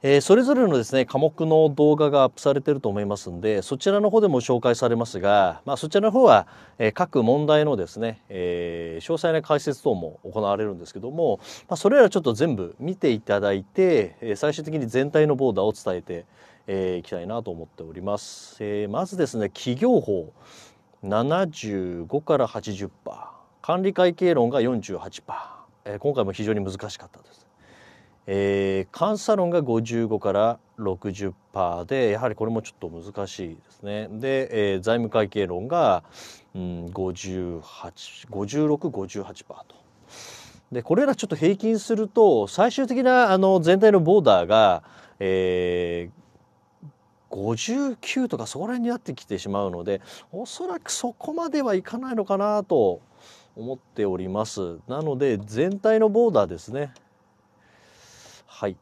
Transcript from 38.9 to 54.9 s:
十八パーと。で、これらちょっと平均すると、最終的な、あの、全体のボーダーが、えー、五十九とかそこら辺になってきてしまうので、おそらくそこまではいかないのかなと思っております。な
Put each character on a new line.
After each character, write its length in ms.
十 160
八 200
パ 120
ー 20
と。 80
で、 120
こ 120
れ 100
ら 120
ち 80
ょ 20
っ 0
と 80
平 220
均 220
す 140
る 140
と、 400
最 240
終 160
的 160
な、 300
あ 40
の、 220
全 220
体 100
の 80
ボ 220
ー 20
ダ 220
ー 20
が、 360
え 880
ー、 60
五 280
十 420
九 300
と 80
か 100
そ 100
こ 100
ら 80
辺 80
に 40
な 80
っ 40
て 160
き 100
て 120
し 120
ま 160
う 40
の 140
で、 160
お 140
そ 200
ら 140
く 120
そ 200
こ 220
ま 160
で 120
は 140
い 80
か 140
な 160
い 20
の 80
か 140
な 260
と 380
思 180
っ 20
て 280
お 100
り 140
ま 160
す。 420
な 140